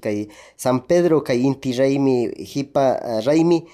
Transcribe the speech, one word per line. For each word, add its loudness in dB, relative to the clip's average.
Kay -4
San -2
Pedro 2
kay -2
inti -2
raymi, 0
hipa, -2
ah, -4
raymi, 2